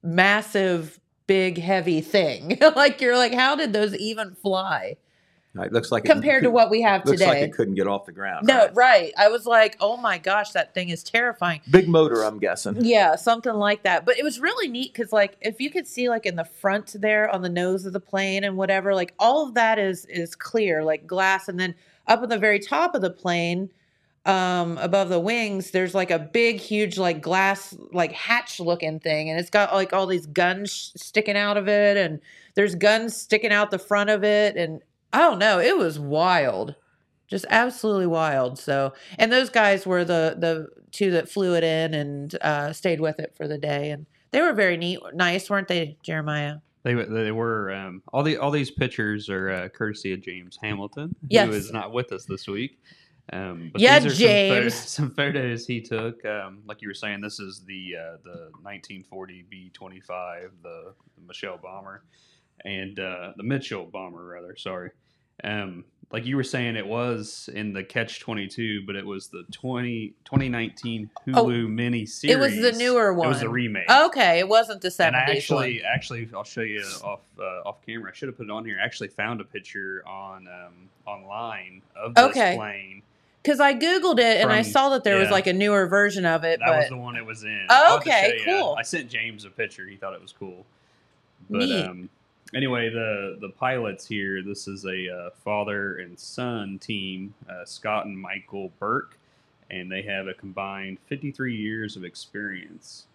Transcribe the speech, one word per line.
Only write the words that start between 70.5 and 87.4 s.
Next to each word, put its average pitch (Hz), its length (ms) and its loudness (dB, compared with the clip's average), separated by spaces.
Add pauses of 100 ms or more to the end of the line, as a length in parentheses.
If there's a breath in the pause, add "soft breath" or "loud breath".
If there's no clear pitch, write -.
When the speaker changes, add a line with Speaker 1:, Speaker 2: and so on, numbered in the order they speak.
Speaker 1:
Oh, 233 120 6
Speaker 3:
Hulu 120 240 0
mini 120 320 -2
Speaker 1:
it 175 360 2
was 269 180 2
the 226 180 2
Speaker 3:
series. 226 40 -6
Speaker 1:
newer 240 340 2
Speaker 3:
It 180 40 0
was 156 240 0
the 117 60 -4
Speaker 1:
one. 113 80 -4
Speaker 3:
remake. 110 360 -2
Speaker 1:
Okay, 254 500 6
it 190 80 2
wasn't 220 340 2
the 185 180 -2
Speaker 3:
And 160 160 4
I 127 100 2
Speaker 1:
seventies 143 240 -2
one. 139 140 0
Speaker 3:
actually, 120 200 -4
actually, 117 520 -6
I'll 101 80 -8
show - 180 -10
you 107 220 -6 (200)
off, 101 180 -10 (180)
uh, 92 260 -10
off 101 200 -10
camera. 110 260 -12
I - 20 -20
should - 140 -12
have 123 100 -12
put 113 100 -14
it 104 40 -12
on 110 140 -10
here. 104 160 -8
I - 40 0
actually 113 220 -8
found 110 340 -6
a 95 40 -14
picture 95 600 -12
on, 95 440 -18
um, 90 400 -20 (180)
online 98 720 -12 (140)
of 113 200 -8
this 240 100 10
Speaker 1:
Okay. 220 320 2
Speaker 3:
plane. 98 440 -10 (420)
Speaker 1:
'Cause 277 160 2
I 277 140 6
Googled 330 460 2
it, 226 220 4
and 220 100 4
I 214 100 4
Speaker 3:
From, 220 100 -4
Speaker 1:
saw 277 180 4
that 262 140 0
there 196 140 2
was, 196 120 4
Speaker 3:
yeah. - 20 2
Speaker 1:
like, 190 160 2
a 185 60 2
newer 202 340 2
version 196 400 2
of 165 160 2
it, 165 160 0
Speaker 3:
That 117 180 2
was 147 120 4
Speaker 1:
but 131 60 -8
Speaker 3:
the 123 60 -10
one 120 140 -10
it 113 100 -8
was 110 180 -14